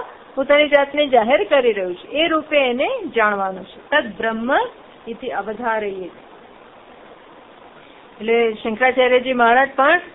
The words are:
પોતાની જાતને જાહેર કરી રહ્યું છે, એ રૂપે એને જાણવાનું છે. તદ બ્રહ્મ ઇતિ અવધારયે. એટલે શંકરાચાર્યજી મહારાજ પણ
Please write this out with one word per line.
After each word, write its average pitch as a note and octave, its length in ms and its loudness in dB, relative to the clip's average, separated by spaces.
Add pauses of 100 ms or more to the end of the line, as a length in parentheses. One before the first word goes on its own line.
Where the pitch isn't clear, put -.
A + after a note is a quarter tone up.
(340)
પોતાની C#4+ 340 2
જાતને C#4+ 380 2
જાહેર B3+ 380 2
કરી C4+ 280 2
રહ્યું F#3 220 -4
છે, - 140 -20
એ - 200 -2
રૂપે D#4 280 -2
એને C4 320 0 (280)
જાણવાનું G3 480 -2
છે. - 260 -18
તદ B3+ 280 -2
બ્રહ્મ A3+ 320 -4 (580)
ઇતિ A#3 200 -12
અવધારયે. G#3 840 -6 (2000)
એટલે A3+ 320 0
શંકરાચાર્યજી B3 800 2
મહારાજ B3 440 4
પણ D#4 240 4 (140)